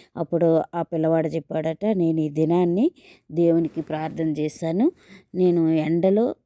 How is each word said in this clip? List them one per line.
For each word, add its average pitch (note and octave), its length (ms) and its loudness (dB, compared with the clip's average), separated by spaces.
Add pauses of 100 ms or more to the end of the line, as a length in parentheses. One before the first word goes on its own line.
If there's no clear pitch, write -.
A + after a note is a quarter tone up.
(160)
అప్పుడు E3 460 2 (120)
ఆ E3+ 80 -4
పిల్లవాడు D#3+ 460 0
చెప్పాడట, D#3+ 580 -6
"నేను E3 340 0
ఈ D#3 80 -2
దినాన్ని E3+ 640 2 (420)
దేవునికి E3 500 0
ప్రార్థన D#3+ 460 -6
చేశాను, D#3+ 640 -2 (420)
నేను F3 340 2
ఎండలో E3+ 680 0 (120)